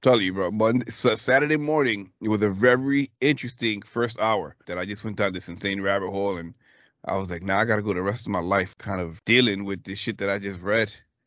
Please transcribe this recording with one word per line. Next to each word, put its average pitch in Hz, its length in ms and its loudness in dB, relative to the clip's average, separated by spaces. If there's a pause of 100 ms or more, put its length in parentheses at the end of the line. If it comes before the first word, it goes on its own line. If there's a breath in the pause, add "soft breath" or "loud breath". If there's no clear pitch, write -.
tell 123 200 6
you, 92 120 0
bro, 92 180 -2
Monday, 113 400 2
Sa-, 110 240 2
Saturday 147 420 2
morning, 139 540 -2 (100)
it 107 80 -2
was 107 120 2
a 104 80 4
very 131 680 2
interesting 120 640 -2
first 117 380 -4
hour 104 360 0 (120)
that 90 100 -6
I 92 80 -4
just 101 180 -10
went 107 140 -8
down 101 160 0
this 87 160 -8
insane 98 320 -4
rabbit 98 280 0
hole, 98 280 -2
and 85 160 -10 (500 soft breath)
I - 140 -2
was 95 140 -6
like, 85 120 -8
"Nah, 98 160 2
I 113 60 4
gotta 107 160 2
go 101 120 -2
the 90 80 -2
rest 101 260 -4
of 104 40 -4
my 95 80 0
life 95 380 0
kind 95 240 -6
of 82 240 -10
dealing 107 400 2
with 98 180 -6
this 98 160 -10
shit 110 200 -6
that 98 100 -2
I 101 100 -2
just 98 220 -10
read 104 280 2 (380)